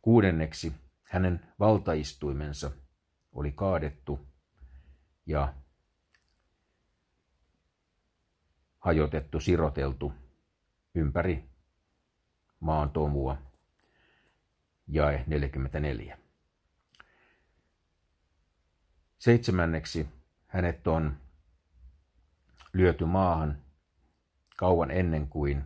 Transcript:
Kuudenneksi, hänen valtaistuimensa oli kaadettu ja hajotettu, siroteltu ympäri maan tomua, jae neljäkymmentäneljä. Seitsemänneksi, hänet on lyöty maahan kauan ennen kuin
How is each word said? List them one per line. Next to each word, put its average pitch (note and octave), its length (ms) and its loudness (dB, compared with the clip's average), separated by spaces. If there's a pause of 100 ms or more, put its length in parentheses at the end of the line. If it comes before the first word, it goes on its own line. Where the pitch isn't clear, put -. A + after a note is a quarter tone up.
Kuudenneksi, E2+ 720 4 (300)
hänen F#2 560 -2
valtaistuimensa D2 1120 -2 (600)
oli C#2+ 200 -6
kaadettu D2+ 760 -4 (1000)
ja C#2+ 280 -2 (3250)
hajotettu, D#2 600 0
siroteltu C#2+ 720 0 (840)
ympäri D#2+ 540 -2 (1080)
maan D#2 300 0
tomua, C#2+ 480 -2 (1500)
jae D2 400 0
neljäkymmentäneljä. C#2+ 880 -4 (3000)
Seitsemänneksi, E2+ 920 2 (400)
hänet F2 400 -2
on D#2+ 300 0 (1600)
lyöty F2 320 4
maahan E2 560 0 (1000)
kauan E2+ 300 4
ennen D#2+ 360 0
kuin C#2+ 380 -2